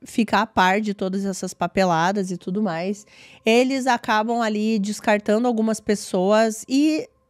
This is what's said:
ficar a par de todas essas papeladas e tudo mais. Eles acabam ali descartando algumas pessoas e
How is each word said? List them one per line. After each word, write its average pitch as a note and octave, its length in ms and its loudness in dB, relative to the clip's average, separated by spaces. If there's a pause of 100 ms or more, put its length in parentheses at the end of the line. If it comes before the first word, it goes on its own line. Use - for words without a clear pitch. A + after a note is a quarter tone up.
ficar G#3+ 400 0
a A3+ 40 -2
par F#3+ 340 2
de G#3 140 -4
todas G3 300 -4
essas F#3+ 300 -6
papeladas F#3 760 0
e F3 60 -6
tudo F#3 240 -6
mais. F#3 460 -4 (400)
Eles B3+ 400 2
acabam A#3 540 0
ali G#3+ 380 0
descartando G#3 680 0
algumas A3 320 0
pessoas G#3+ 920 0
e D#4 400 0 (220)